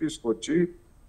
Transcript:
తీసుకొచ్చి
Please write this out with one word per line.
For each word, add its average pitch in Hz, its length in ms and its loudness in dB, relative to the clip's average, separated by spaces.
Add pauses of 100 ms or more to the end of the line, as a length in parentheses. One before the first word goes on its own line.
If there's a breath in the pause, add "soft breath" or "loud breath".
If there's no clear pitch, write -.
తీసుకొచ్చి 151 680 0 (400)